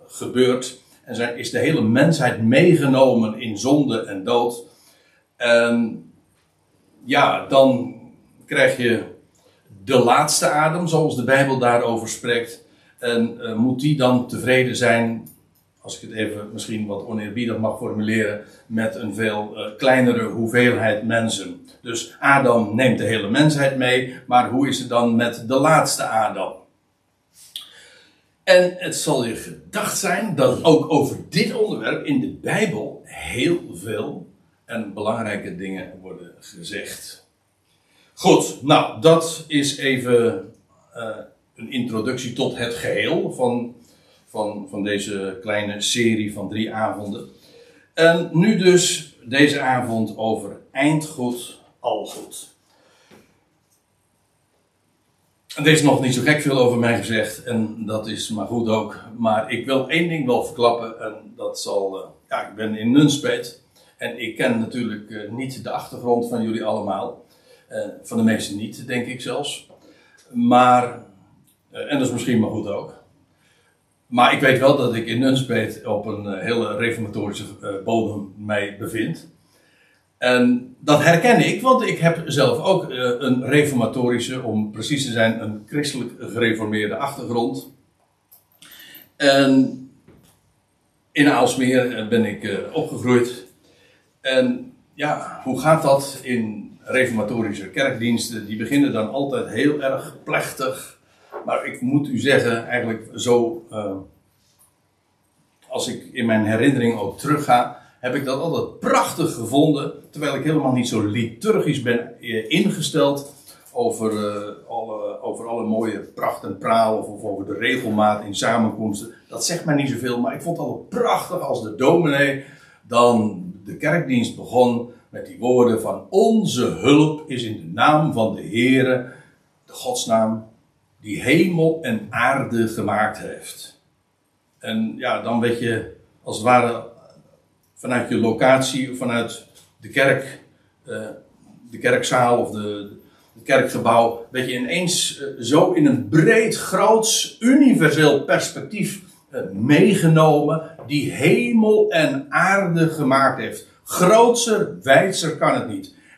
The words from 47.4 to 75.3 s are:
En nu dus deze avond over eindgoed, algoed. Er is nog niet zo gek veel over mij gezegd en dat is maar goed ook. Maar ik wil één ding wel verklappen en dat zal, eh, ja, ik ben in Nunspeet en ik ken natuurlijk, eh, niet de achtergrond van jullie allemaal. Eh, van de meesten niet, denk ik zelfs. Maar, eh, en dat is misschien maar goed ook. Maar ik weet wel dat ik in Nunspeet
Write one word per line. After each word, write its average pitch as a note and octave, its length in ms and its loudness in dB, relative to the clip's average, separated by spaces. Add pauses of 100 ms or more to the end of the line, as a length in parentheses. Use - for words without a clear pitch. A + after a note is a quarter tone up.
En E3 380 4
nu F#3 240 4
dus F3+ 580 4 (100)
deze C#3 360 2
avond A2+ 560 -2
over - 440 -4 (100)
eindgoed, C3+ 880 -2 (200)
algoed. - 760 -8 (3000)
Er D3 100 -4
is D3+ 160 6
nog C3 180 4
niet C3 140 0
zo A#2 80 -2
gek D3 180 2
veel C3+ 180 0
over B2 200 4
mij A#2 180 2
gezegd G#2+ 460 -4
en A2 440 -6
dat G#2+ 200 -6
is - 220 -8
maar G#2+ 180 -6
goed A2+ 220 -4
ook. A2 280 -2 (220)
Maar A2 320 0
ik A#2 160 -6
wil C3+ 220 0
één E3+ 200 0
ding D#3 180 -4
wel A2+ 180 0
verklappen A#2 560 0
en G#2+ 360 -12
dat G#2 240 -10
zal, G2 420 -4
eh, - 60 -16 (200)
ja, - 200 -6
ik G2+ 60 -18
ben G#2+ 220 -6
in A2+ 140 -2
Nunspeet C3+ 720 2 (340)
en A#2+ 260 -8
ik A2+ 140 -6
ken A#2+ 220 0
natuurlijk, G#2+ 520 -6
eh, G#2 200 -12
niet C3 320 -10
de B2 80 -10
achtergrond A#2+ 580 -2
van A#2 140 -4
jullie A2 220 -4
allemaal. A2 600 -6 (440)
Eh, G#2 200 -8 (140)
van - 140 -10
de A2+ 60 2
meesten G#2+ 340 0
niet, - 300 -10
denk B2 200 -4
ik B2 140 -10
zelfs. - 500 -8 (640)
Maar, B2 680 4 (680)
eh, - 220 -10
en C#3+ 60 -2
dat C3 80 0
is - 60 -4
misschien A#2 280 0
maar G#2 100 0
goed G#2+ 160 -6
ook. - 360 -8 (1040)
Maar B2 260 4
ik D3 80 0
weet B2+ 180 4
wel C3+ 180 6
dat A#2 180 0
ik A2+ 120 -4
in A2+ 120 -2
Nunspeet B2 680 0